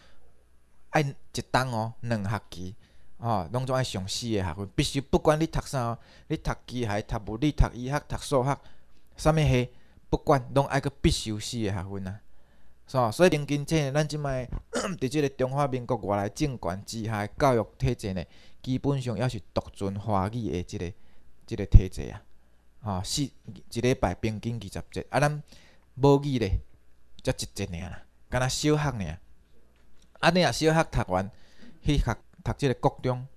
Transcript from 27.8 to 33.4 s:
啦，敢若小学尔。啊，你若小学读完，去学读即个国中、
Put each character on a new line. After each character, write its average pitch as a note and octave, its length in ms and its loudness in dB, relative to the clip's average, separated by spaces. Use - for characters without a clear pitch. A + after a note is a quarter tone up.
啦， - 120 -12
敢 B2 140 -2
若 B2+ 80 2
小 D3+ 260 4
学 D3 140 0
尔。 F2+ 300 -6
啊， D#3 120 4
你 F3+ 100 4
若 D#3 100 4
小 D#3 220 4
学 D#3+ 100 6
读 A#2 300 0
完， F#2+ 180 2
去 D3 160 4
学 A#2+ 160 2
读 A#2 140 0
即 C#3+ 100 2
个 B2 60 2
国 - 280 0
中、 B2+ 240 -2